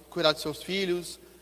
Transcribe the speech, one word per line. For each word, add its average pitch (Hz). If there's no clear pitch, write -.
cuidar 160
dos 151
seus 151
filhos, 180